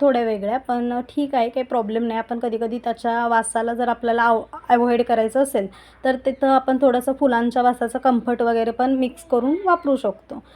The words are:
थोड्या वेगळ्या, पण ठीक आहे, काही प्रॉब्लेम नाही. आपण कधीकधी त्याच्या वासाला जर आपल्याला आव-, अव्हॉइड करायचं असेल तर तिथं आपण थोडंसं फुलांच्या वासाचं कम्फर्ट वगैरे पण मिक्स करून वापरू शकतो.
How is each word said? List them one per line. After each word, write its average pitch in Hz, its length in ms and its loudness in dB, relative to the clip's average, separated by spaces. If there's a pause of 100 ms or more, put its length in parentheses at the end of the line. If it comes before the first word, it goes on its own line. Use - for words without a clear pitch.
थोड्या 262 220 2
वेगळ्या, 214 340 -4
पण 240 440 -4
ठीक 277 340 -6
आहे, 233 140 0
काही 254 160 -4
प्रॉब्लेम 226 380 -4
नाही. 226 160 -4
आपण 233 200 -6
कधीकधी 226 380 -4
त्याच्या 233 500 -2
वासाला 226 460 0
जर 240 140 -2
आपल्याला 233 360 0
आव-, 233 340 0 (120)
अव्हॉइड 240 340 2
करायचं 226 400 2
असेल 233 240 -2 (380)
तर 262 100 0
तिथं 262 320 -2
आपण 262 340 2
थोडंसं 254 320 2
फुलांच्या 247 480 2
वासाचं 240 380 0
कम्फर्ट 240 420 0
वगैरे 233 300 0
पण 254 200 0
मिक्स 262 320 -2
करून 254 320 0 (100)
वापरू 349 300 2
शकतो. - 480 -8 (120)